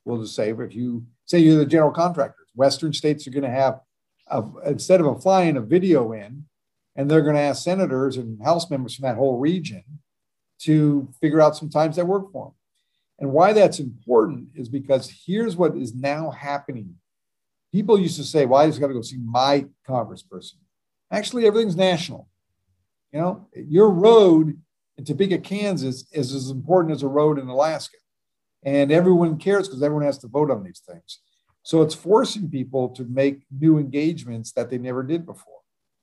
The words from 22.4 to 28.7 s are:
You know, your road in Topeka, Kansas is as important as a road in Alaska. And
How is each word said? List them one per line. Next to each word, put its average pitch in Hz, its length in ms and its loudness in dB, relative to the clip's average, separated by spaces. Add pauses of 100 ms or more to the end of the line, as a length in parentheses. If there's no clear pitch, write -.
You 147 80 -6
know, 180 340 -6
your 151 360 4
road 180 680 6 (360)
in 127 80 -18
Topeka, 170 340 -2
Kansas 175 760 -6
is 135 220 -6
as 131 160 -8
important 160 440 0
as 127 80 -8
a 143 60 -2
road 147 300 0
in 131 100 -10
Alaska. 143 480 -2 (640)
And 139 280 0